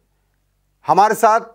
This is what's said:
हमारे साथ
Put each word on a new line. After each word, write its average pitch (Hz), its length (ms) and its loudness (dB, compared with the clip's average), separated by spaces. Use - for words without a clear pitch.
हमारे 196 260 0
साथ 220 260 0